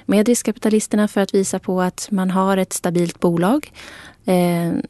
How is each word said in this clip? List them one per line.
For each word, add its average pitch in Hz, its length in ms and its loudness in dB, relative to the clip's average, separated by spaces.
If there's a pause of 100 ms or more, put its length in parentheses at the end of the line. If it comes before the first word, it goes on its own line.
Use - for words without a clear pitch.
med 208 220 2
riskkapitalisterna 214 800 0
för - 120 -2
att 196 140 -2
visa 190 240 0
på 185 240 -2
att - 280 -4
man 190 200 0
har 190 260 2
ett 185 160 -2
stabilt 175 480 -2
bolag. 180 520 0 (520)
Eh, 175 480 2 (180)